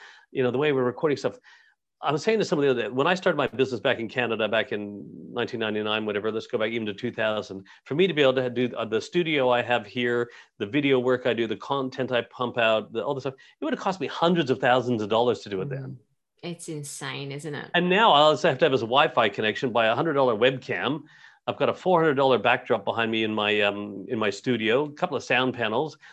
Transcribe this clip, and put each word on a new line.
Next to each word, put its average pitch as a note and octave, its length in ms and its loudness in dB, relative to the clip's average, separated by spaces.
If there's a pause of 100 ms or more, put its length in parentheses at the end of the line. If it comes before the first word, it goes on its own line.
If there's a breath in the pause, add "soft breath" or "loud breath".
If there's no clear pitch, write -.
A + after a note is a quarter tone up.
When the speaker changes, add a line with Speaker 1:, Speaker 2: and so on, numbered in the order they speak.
(320 loud breath)
Speaker 1:
you C3+ 100 -2
know, B2 80 2
the B2 80 -2
way D3 140 2
we're C3 120 2
recording C3 340 -2
stuff. - 200 -6 (640 soft breath)
I D#3 100 -4
was D3 140 0
saying A3 160 2
to E3+ 60 2
somebody C#3+ 200 2
the C3+ 60 4
other A#2 120 0
day, G#2 40 -4
when C3+ 180 0
I F3+ 80 2
started F3+ 220 0
my C#3 100 0
business B2 320 -2
back A#2 220 0
in A2 80 -6
Canada, A2+ 400 -2
back A2 240 0
in G2+ 320 -8 (280)
nineteen A#2 280 -4
ninety-nine, G#2+ 460 -2
whatever, G#2 260 -4
let's G#2+ 160 -6
go A#2 100 -4
back G#2+ 140 0
even A2+ 140 -4
to G2+ 80 -6
two A#2 180 -6
thousand, G#2+ 520 -4 (200 loud breath)
for C3+ 100 -6
me F#3 140 2
to D#3 60 -2
be D3 80 2
able C3 120 6
to B2+ 160 0
do, A#2+ 260 -2
uh, A2+ 100 -4
the G#2+ 140 0
studio D#3 500 0
I B2 120 2
have A#2 240 0
here, A#2+ 420 -2 (300 loud breath)
the A2 80 -4
video C#3 320 2
work B2 280 0
I A#2 80 2
do, A2+ 120 -2
the A2 100 -4
content C3 540 -4
I A#2+ 120 0
pump A#2+ 360 -6
out, A2 340 2
the, A2+ 120 -4
all C#3+ 100 -2
this C3 80 -10
stuff, C3 120 -6 (260 loud breath)
it - 40 -8
would D#4 100 -2
have - 60 -8
cost F#3+ 200 -4
me B2+ 80 -4
hundreds E3+ 420 2
of - 100 2
thousands B2 420 2
of G2+ 80 -4
dollars A#2 300 2
to - 100 -16
do F#2+ 100 -4
it F#2 80 -4
then. - 220 -8
Speaker 2:
Mm. C3 60 -14 (460)
It's E3+ 260 -12
insane, C#3+ 640 -10
isn't D3 240 -10
it? - 200 -10
Speaker 1:
And F3 140 2
now G3+ 220 6
all D3+ 220 8
I D#3 160 2
have C3+ 100 2
to E3+ 60 4
have C3+ 100 4
is A2+ 80 2
a A2+ 40 -4
Wi-Fi C3 420 4
connection, A2 420 -2
buy A2+ 160 4
a A2 80 4
hundred D3+ 200 0
dollar C3 200 4
webcam. A#2+ 680 0 (440 loud breath)
I've A#2 100 -4
got C3+ 120 0
a G#2+ 60 0
four F3+ 260 2
hundred D#3+ 140 4
dollar C3+ 240 4
backdrop A#2+ 460 0
behind A2+ 280 -2
me A2+ 100 0
in A2 100 -2
my, G#2+ 280 0
um, G2+ 480 -2
in B2 100 -4
my G#2+ 120 0
studio, A#2+ 560 0
a C#3+ 40 -10
couple D3 260 -4
of A2 60 -4
sound B2+ 320 0
panels. A#2+ 420 -4 (160 loud breath)